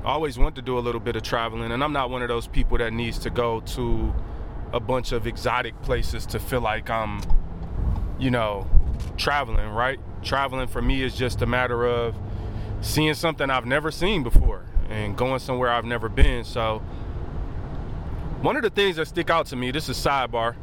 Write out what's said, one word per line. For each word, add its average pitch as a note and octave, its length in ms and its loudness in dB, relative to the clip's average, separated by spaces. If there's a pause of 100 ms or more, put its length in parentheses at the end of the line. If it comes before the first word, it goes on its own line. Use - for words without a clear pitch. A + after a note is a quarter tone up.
I - 40 -4
always C#3+ 300 -2
want C#3 180 4
to C3+ 60 -10
do B2 160 -2
a B2 40 0
little A#2 180 -2
bit A2+ 160 -4
of A2 60 -2
traveling, A#2 500 -2
and A#2+ 100 0
I'm D3 120 0
not C3+ 160 0
one B2 120 -4
of A#2+ 60 -4
those A#2 180 -2
people B2 340 2
that A#2 120 0
needs A#2 280 -2
to B2 100 -4
go A2+ 320 0
to A#2 520 0 (600)
a A#2 60 0
bunch B2 340 -2
of A2+ 140 -2
exotic A#2+ 540 -4
places A#2 440 -2
to - 140 -4
feel B2+ 200 -2
like A2 300 -2
I'm, G#2+ 320 -2 (960)
you B2+ 100 0
know, G#2+ 380 0 (480)
traveling, A2+ 540 0
right? B2 280 0 (240)
Traveling C3 460 0
for B2 140 -2
me C3+ 220 2
is B2 120 -2
just B2 260 -2
a A#2+ 40 0
matter B2 420 2
of A#2+ 300 0 (640)
seeing D3+ 320 2
something D3 360 -2
I've B2+ 160 0
never D3 260 0
seen E3+ 320 0
before G#2+ 420 6 (240)
and G#2+ 260 -2
going B2+ 240 0
somewhere B2 320 0
I've A#2+ 140 0
never A#2 240 -2
been. A#2+ 340 6
So A2 360 -2 (1600)
one - 160 0
of - 60 -2
the G#3 80 2
things G3 260 2
that D#3+ 100 -2
stick E3 220 -2
out E3 180 4
to C#3+ 80 -8
me, B2+ 160 -2
this C#3+ 160 -4
is B2 100 -4
sidebar A#2 640 0